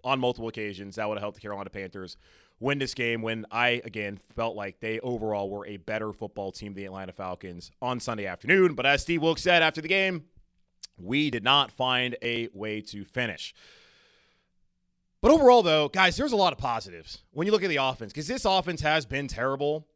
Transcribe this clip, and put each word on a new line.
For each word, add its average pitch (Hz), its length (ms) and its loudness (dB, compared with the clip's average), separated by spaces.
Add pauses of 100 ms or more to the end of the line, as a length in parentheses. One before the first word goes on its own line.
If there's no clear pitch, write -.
on 131 160 0
multiple 123 280 -2
occasions. 101 480 -8
That 107 120 -4
would 107 100 -4
have 98 40 -6
helped 104 140 -6
the - 60 -20
Carolina 101 280 -8
Panthers 95 480 -12 (420)
win 139 200 -2
this 131 160 -4
game 117 260 -2
when 113 300 -6
I, 120 320 0
again, 101 360 -8 (160)
felt 113 200 -4
like 101 240 -10
they 113 220 -4
overall 107 480 -4
were 101 180 -8
a 104 100 -12
better 107 340 -6
football 98 400 -8
team 101 220 -12
than 98 100 -10
the - 20 -8
Atlanta 95 260 -12
Falcons 90 580 -10 (120)
on 123 180 -2
Sunday 107 260 -6
afternoon. 160 480 4
But 131 140 0
as 143 160 4
Steve 165 180 0
Wilks 160 220 0
said 175 180 6
after 160 180 2
the 156 80 -10
game, 190 380 0 (720)
we 135 320 0
did 117 140 -4
not 135 280 4
find 123 500 -2
a 117 320 -2
way 107 280 -6
to 101 240 -12
finish. 117 480 -6 (1700)
But 254 100 8
overall, 254 300 10
though, 156 280 4
guys, 180 280 4
there's 269 140 0
a 220 60 2
lot 180 140 4
of 127 60 -10
positives 101 640 -6 (100)
when 160 140 -2
you 208 60 2
look 202 120 4
at 190 60 0
the 156 60 0
offense, 131 360 -2
'cause 147 160 -8
this 247 160 -4
offense 180 380 0
has 156 240 0
been 139 220 -4
terrible. 139 680 -4